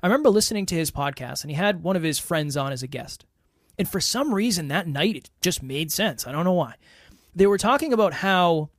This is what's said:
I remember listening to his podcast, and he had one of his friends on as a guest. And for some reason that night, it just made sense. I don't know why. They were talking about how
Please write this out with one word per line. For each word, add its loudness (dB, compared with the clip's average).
I 0
remember 4
listening 2
to -4
his 0
podcast, -6
and -10
he -6
had 0
one 0
of 0
his 0
friends -2
on -2
as -8
a -10
guest. -12
And 0
for -2
some 0
reason 0
that -2
night, 0
it -14
just 0
made -4
sense. -2
I -10
don't 0
know 4
why. 0
They 4
were 4
talking 2
about 4
how 2